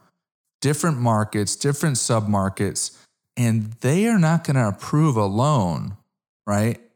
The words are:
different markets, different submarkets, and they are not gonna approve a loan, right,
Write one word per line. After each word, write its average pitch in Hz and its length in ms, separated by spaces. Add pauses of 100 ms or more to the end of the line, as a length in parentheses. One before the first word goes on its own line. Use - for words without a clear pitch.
(600)
different 151 380
markets, 107 560
different 143 420
submarkets, 101 1000 (400)
and 113 340 (100)
they 170 260
are 226 120
not 165 240
gonna 135 240
approve 147 500
a 104 80
loan, 101 720 (480)
right, 107 340 (160)